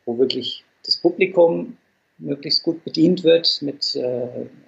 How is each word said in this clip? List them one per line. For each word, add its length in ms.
wo 120
wirklich 480
das 140
Publikum 800
möglichst 460
gut 200
bedient 400
wird 380
mit, 340
äh, 320